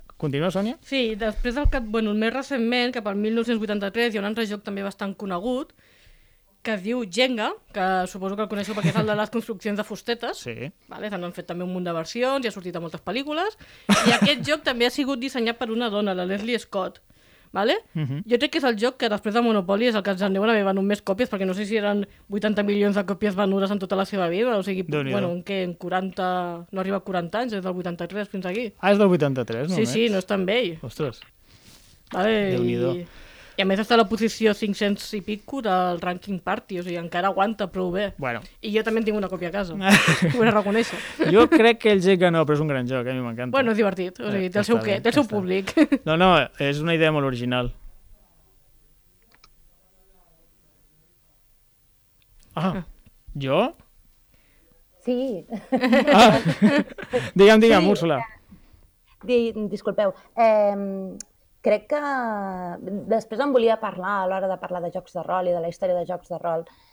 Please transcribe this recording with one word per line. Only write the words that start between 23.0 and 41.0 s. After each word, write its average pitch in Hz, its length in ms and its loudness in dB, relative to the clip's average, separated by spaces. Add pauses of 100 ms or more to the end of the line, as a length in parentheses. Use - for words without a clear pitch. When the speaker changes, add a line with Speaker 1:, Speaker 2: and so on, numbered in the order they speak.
Speaker 2:
còpies 202 320 -2
venudes 196 320 2
en 202 80 -2
tota 190 160 -4
la 190 100 2
seva 190 220 -2
vida, 214 300 0
o 185 100 -2
sigui, 190 160 -4
Speaker 1:
Déu-n'hi-do. 147 320 -2
Speaker 2:
bueno, 190 160 0
en 175 160 -8
què, 196 160 -4
en 180 160 -6
quaranta, 180 880 -4
no 190 140 -6
arriba 196 160 -2
a - 80 -18
quaranta 180 320 -4
anys, 240 160 -4
des 185 80 -6
del 185 100 -4
vuitanta-tres 180 540 -6
fins 185 180 -8
aquí. 208 360 -6
Speaker 1:
Ah, 190 100 4
és 202 80 6
del 208 80 8
vuitanta-tres, 139 640 2
Speaker 2:
Sí, 185 80 0
Speaker 1:
només? 220 160 2
Speaker 2:
sí, 226 160 2
no 196 80 0
és 185 80 -8
tan 196 180 0
vell. 196 380 -2
Speaker 1:
Ostres. 131 380 -6 (880)
Speaker 2:
Vale, 214 240 0 (220)
Speaker 1:
Déu-n'hi-do. 180 420 0
Speaker 2:
i... 170 80 -12 (500)
i 190 60 0
a - 20 2
més 190 160 2
està 233 140 2
a - 20 8
la 226 80 8
posició 220 480 0
cinc-cents 202 640 -4
i 190 80 -8
pico 220 400 -8
del 180 340 0
ranking 180 460 -6
party, 190 320 -6
o 175 80 -6
sigui, 175 160 -6
encara 175 300 -2
aguanta 202 420 -2
prou 185 180 -2
bé. 196 280 -2
Speaker 1:
Bueno. 120 240 -6 (180)
Speaker 2:
I 220 140 -8
jo 220 100 2
també 226 160 0
en 214 60 -2
tinc 214 100 -2
una 196 140 -4
còpia 175 180 -6
a - 60 -10
casa, 185 180 -4
Speaker 1:
<laughs> - 0 -
Speaker 2:
ho 202 80 -8
he 185 640 4
de 226 80 4
reconèixer. 208 460 0 (340)